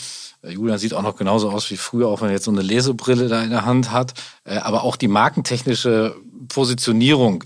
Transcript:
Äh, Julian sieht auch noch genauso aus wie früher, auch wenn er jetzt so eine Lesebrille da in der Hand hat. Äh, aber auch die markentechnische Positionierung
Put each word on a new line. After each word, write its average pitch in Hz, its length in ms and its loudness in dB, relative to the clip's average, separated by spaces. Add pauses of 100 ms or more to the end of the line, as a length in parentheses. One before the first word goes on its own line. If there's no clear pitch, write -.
(420)
Äh, - 100 -16
Julian 104 280 -2
sieht 110 140 -4
auch 95 80 -2
noch 101 160 -4
genauso 104 340 0
aus 104 180 -4
wie 98 80 -8
früher, 120 300 0
auch 104 140 0
wenn 107 80 0
er 98 60 0
jetzt 98 100 -4
so 113 60 0
eine 98 100 2
Lesebrille 123 640 2
da 113 160 0
in 113 60 -4
der 113 160 0
Hand 123 260 2
hat. 127 220 -2 (320)
Äh, 101 120 -6
aber 104 260 -2
auch 120 120 -2
die 117 140 0
markentechnische 117 1080 2 (320)
Positionierung 123 1000 2